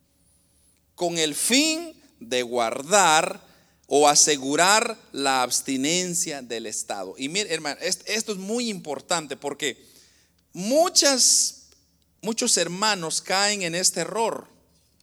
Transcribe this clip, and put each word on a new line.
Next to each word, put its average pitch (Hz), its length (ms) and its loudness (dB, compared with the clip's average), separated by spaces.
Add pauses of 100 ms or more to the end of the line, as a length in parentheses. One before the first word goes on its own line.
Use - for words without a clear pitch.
(960)
con 170 220 -2
el 156 180 0
fin 311 580 0 (240)
de 123 240 -2
guardar 156 1040 2 (440)
o 147 160 6
asegurar 156 880 2 (140)
la 135 320 0
abstinencia 147 1000 -2
del 113 240 -8
Estado. 101 520 -10
Y 135 100 -6
mire, 185 240 -4
hermano, 151 280 -6
est-, 180 280 -6
esto 214 220 -4
es 196 80 -6
muy 226 300 -4
importante 156 680 -6
porque 139 480 -6 (680)
muchas, 277 1120 2 (600)
muchos 226 340 -2
hermanos 180 640 -2
caen 202 420 0
en 165 120 -4
este 185 280 -2
error. 208 440 -4 (560)